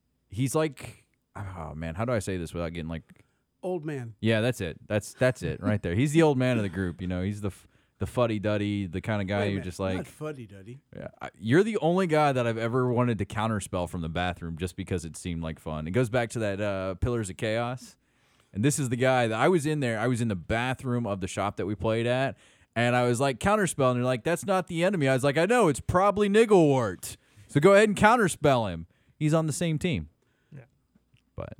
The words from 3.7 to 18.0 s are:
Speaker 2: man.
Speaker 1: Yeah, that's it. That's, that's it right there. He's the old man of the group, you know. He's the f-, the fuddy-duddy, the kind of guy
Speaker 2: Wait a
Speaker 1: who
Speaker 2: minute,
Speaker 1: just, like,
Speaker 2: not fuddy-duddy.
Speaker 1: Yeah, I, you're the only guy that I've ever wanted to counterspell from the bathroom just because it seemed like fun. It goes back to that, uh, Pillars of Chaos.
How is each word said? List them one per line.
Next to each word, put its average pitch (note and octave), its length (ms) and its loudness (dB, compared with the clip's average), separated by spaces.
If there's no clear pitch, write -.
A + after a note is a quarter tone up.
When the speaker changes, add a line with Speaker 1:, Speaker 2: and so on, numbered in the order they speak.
Speaker 2:
man. B2+ 360 -8
Speaker 1:
Yeah, A2 200 2
that's A#2+ 200 -2
it. E2+ 160 -6
That's, G#2 260 -4
that's B2+ 280 0
it D#2+ 200 -6
right G#2 200 0
there. E2+ 120 -2
He's C#3 180 0
the E3 100 4
old D3 140 4
man B2+ 200 2
of G#2+ 80 0
the G2 40 -4
group, F2+ 320 -4
you F#2 60 -6
know. F2+ 160 -4
He's G2+ 200 -4
the G#2 60 -4
f-, - 200 -12
the G2+ 60 -2
fuddy-duddy, G#2 840 0
the F2+ 120 -6
kind G#2+ 220 -2
of F#2 60 -4
guy G2+ 100 -2
Speaker 2:
Wait G2+ 40 0
a G#2 40 0
Speaker 1:
who G2 60 0
Speaker 2:
minute, F#2+ 120 -4
Speaker 1:
just, F2+ 140 -10
like, F#2+ 200 -2
Speaker 2:
not - 100 -8
fuddy-duddy. A#2+ 720 -14
Speaker 1:
Yeah, - 100 -10
I, - 180 -12
you're A2+ 240 4
the G#3+ 140 -2
only F3 320 2
guy D3+ 240 4
that B2+ 120 0
I've A2+ 140 -2
ever B2 340 0
wanted A#2+ 260 2
to G2+ 60 -4
counterspell G2+ 640 -4
from F2+ 120 -6
the D#2+ 80 -4
bathroom E2+ 500 -4
just F#2 160 -6
because F2+ 300 -6
it D#2 120 -14
seemed E2 280 -6
like D#2+ 160 -8
fun. D#2 260 -8
It F2 60 -6
goes A#2+ 180 0
back A#2+ 200 -2
to A#2+ 100 -8
that, G2+ 200 -4
uh, F#2+ 360 -4
Pillars A#2 340 -4
of F2+ 60 -14
Chaos. A#2+ 580 -6